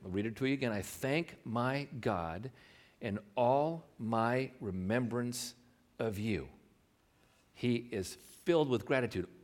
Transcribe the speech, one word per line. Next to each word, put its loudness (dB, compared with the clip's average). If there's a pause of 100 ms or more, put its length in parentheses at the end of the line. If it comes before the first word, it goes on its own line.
I'll -8
read 0
it -4
to -2
you 2
again. -2
"I -2
thank -2 (100)
my -2 (120)
God -2 (480)
in -4 (160)
all 2 (140)
my 2
remembrance -2 (420)
of -2
you." 0 (1040)
He 0
is -4 (280)
filled 6
with 2
gratitude. 2 (180)